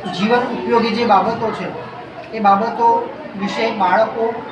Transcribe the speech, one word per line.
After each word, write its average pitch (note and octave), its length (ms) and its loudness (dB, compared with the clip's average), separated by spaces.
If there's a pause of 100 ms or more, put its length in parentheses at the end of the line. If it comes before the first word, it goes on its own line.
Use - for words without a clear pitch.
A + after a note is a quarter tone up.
(160)
જીવન A3+ 260 2 (140)
ઉપયોગી A3 400 2
જે A#3 160 0
બાબતો A3 360 2 (100)
છે, F3 100 -6 (680)
એ - 100 -4
બાબતો A3+ 420 4 (540)
વિશે A3+ 220 -2 (140)
બાળકો, A3 460 2 (280)